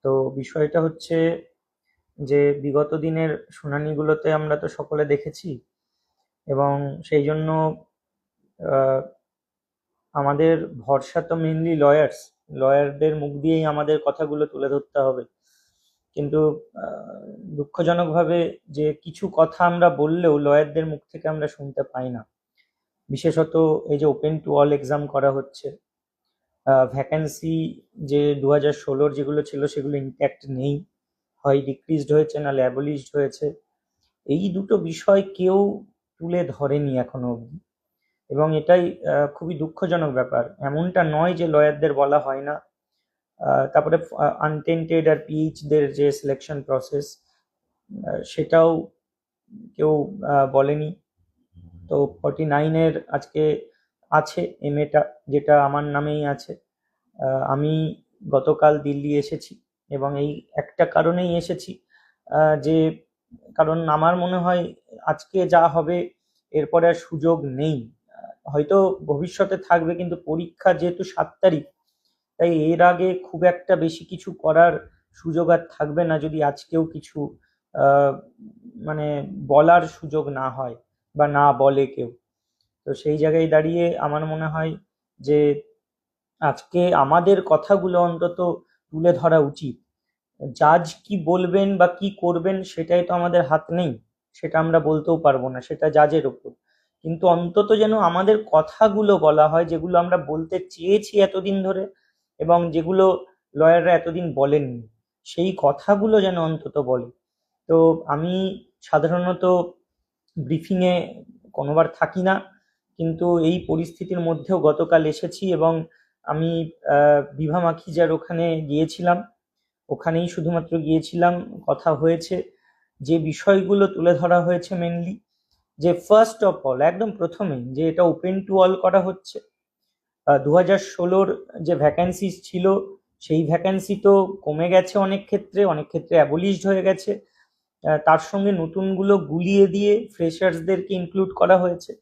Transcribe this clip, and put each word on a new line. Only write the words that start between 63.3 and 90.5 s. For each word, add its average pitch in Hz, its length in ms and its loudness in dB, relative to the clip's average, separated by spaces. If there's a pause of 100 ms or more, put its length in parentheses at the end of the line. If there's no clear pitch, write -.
কারণ 160 340 0
আমার 160 260 2
মনে 180 220 -2
হয় 175 360 -2 (320)
আজকে 180 420 -2
যা 170 200 6
হবে 170 420 -2 (420)
এরপরে 156 360 2
আর 170 60 4
সুযোগ 160 520 -2
নেই। 135 460 -4 (180)
আহ, - 420 -18
হয়তো 185 540 2
ভবিষ্যতে 180 520 -4
থাকবে, 175 380 0
কিন্তু 175 200 -6 (100)
পরীক্ষা 170 480 -2
যেহেতু 175 300 -4
সাত 165 380 -6
তারিখ, 170 240 2 (720)
তাই 170 200 2
এর 160 240 2
আগে 180 380 4
খুব 165 240 -6
একটা 175 320 2
বেশি 160 300 -4
কিছু 180 260 -14
করার 160 680 2 (120)
সুযোগ 165 360 -4
আর 170 100 4 (180)
থাকবে 151 260 -2
না 160 160 -2
যদি 156 240 -4
আজকেও 160 420 -2
কিছু, - 520 -12 (360)
আহ, 139 460 4 (560)
মানে 147 520 -6 (200)
বলার 160 340 6
সুযোগ 156 460 -6
না 131 220 -6
হয় 123 260 -10 (400)
বা 147 120 4
না 143 260 6
বলে 135 340 4
কেউ। 123 300 -10 (680)
তো 143 80 -6
সেই 151 240 -4
জায়গায় 160 300 2
দাঁড়িয়ে 165 500 2
আমার 151 280 -4
মনে 156 200 -6
হয় 160 320 -6 (420)
যে 147 420 2 (800)
আজকে 175 540 0
আমাদের 170 480 4
কথাগুলো 185 600 2
অন্তত 175 640 -2 (280)
তুলে 165 220 2
ধরা 160 260 4
উচিত। 139 360 -2 (760)